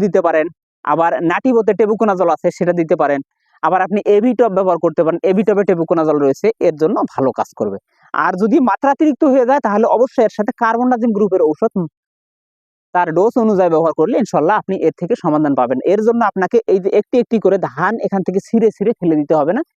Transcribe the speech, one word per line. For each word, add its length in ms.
দিতে 160
পারেন, 260
আবার 260
নাটিবোতে 480
টেবুকোনাজল 560
আছে 120
সেটা 240
দিতে 140
পারেন, 240
আবার 180
আপনি 180
এভি 240
টপ 180
ব্যবহার 280
করতে 180
পারেন, 160
এভি 180
টপে 220
টেবুকোনাজল 540
রয়েছে, 240
এর 140
জন্য 160
ভালো 160
কাজ 100
করবে। 180
আর 280
যদি 160
মাত্রাতিরিক্ত 540
হয়ে 160
যায়, 160
তাহলে 200
অবশ্যই 320
এর 100
সাথে 140
কার্বনডাজিম 560
গ্রুপের 320
ঔষধ 240
তার 120
ডোজ 200
অনুযায়ী 360
ব্যবহার 260
করলে 240
ইনশাল্লাহ 380
আপনি 140
এর 120
থেকে 140
সমাধান 360
পাবেন। 200
এর 140
জন্য 140
আপনাকে 260
এই 100
যে 60
একটি 240
একটি 220
করে 120
ধান 240
এখান 220
থেকে 200
ছিঁড়ে 280
ছিঁড়ে 240
ফেলে 160
দিতে 240
হবে 140
না, 80